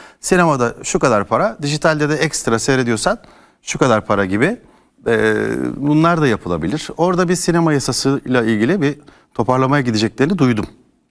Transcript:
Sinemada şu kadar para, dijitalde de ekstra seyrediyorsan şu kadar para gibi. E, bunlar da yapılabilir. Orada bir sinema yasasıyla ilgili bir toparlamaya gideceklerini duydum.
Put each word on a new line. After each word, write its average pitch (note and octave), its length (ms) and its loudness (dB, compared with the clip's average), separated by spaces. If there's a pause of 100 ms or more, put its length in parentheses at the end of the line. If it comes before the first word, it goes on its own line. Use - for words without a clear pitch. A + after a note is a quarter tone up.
(200)
Sinemada D3+ 640 2
şu - 160 -2
kadar A2+ 260 2
para, F3 380 -2
dijitalde D3+ 460 0
de D3+ 60 -2
ekstra C#3 440 -2
seyrediyorsan B2 600 0 (440)
şu - 160 -8
kadar A#2 280 2
para G2+ 180 0
gibi. A2+ 320 0 (500)
E, A2 280 2 (420)
bunlar D#3 440 2
da D3+ 60 2
yapılabilir. F#2+ 720 -2
Orada F3+ 320 0
bir F3+ 80 0
sinema E3+ 360 0
yasasıyla B2+ 720 0
ilgili A#2 380 0
bir C#3+ 160 -2 (360)
toparlamaya C3 480 2
gideceklerini A#2+ 560 0
duydum. A#2+ 280 2 (440)